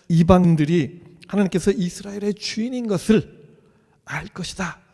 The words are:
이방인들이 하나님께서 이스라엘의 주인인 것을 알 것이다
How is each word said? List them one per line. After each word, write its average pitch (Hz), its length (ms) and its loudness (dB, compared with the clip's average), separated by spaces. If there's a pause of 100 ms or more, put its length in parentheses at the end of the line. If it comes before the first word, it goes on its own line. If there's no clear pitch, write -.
이방인들이 170 920 4 (240)
하나님께서 196 460 0
이스라엘의 202 600 -6
주인인 247 520 -6
것을 202 540 0 (640)
알 147 240 -12
것이다 175 500 -10 (140)